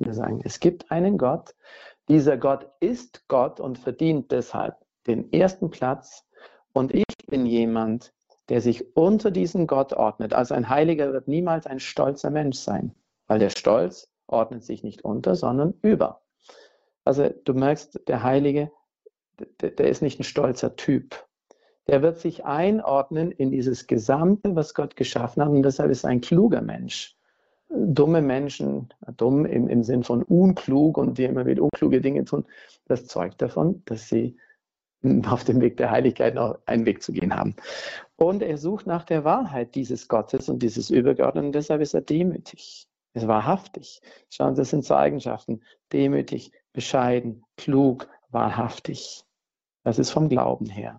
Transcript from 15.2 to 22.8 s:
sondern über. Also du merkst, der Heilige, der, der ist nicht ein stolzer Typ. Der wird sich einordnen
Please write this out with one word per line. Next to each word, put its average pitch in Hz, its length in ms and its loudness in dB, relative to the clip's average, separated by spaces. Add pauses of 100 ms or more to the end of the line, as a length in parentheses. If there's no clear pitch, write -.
sondern 143 480 0
über. - 400 0 (840)
Also 139 240 2 (160)
du 131 100 0
merkst, 139 540 -2
der 123 140 -2
Heilige, 143 480 2 (880)
der, - 100 -4
der 139 180 2
ist - 140 0
nicht 143 180 -2
ein 135 40 -8
stolzer 131 520 -2
Typ. - 500 -4 (640)
Der 139 140 4
wird 165 160 2
sich 165 260 -8
einordnen 160 840 -2